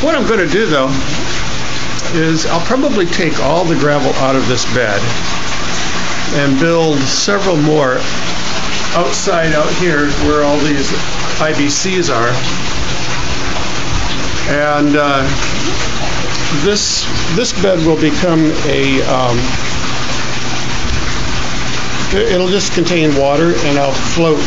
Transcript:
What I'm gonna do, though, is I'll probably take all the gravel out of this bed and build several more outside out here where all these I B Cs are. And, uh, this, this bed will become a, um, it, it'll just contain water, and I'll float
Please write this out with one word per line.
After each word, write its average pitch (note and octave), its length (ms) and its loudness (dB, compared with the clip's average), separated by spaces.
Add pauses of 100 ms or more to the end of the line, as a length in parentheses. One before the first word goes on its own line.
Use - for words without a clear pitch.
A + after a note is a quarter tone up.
What D#4+ 120 0
I'm A3 100 0
gonna F#3+ 220 0
do, G#3 180 0
though, C#3 240 0 (1200)
is D#3+ 340 0
I'll E3+ 200 -2
probably A#3 400 0
take F3 340 -2
all E3 240 0
the E3 120 0
gravel C#3 360 2 (120)
out C3+ 100 2
of B2+ 140 2
this A#2+ 160 0 (100)
bed G#2+ 260 2 (1300)
and C#3 260 2
build E3 380 2
several F#3+ 580 0
more D3 400 2 (960)
outside E3+ 600 0
out D3+ 200 0
here D#3 360 0 (180)
where D3 140 2
all D3 160 2
these C#3+ 320 0 (500)
I D#3 160 0
B C#3+ 140 2
Cs F#3 400 0
are. A#2 180 0 (2250)
And, D3 460 2
uh, C#3+ 260 2 (1400)
this, - 420 0 (300)
this A#3 160 -2 (100)
bed F#3 240 2
will D#3+ 140 2
become D#3+ 400 2 (260)
a, C#3 420 0
um, B2+ 300 0 (2750)
it, G3+ 200 0
it'll F3+ 160 0
just G3 260 0
contain E3 420 0
water, C#3+ 380 2
and D3 240 0
I'll C#3 140 0
float D3 540 0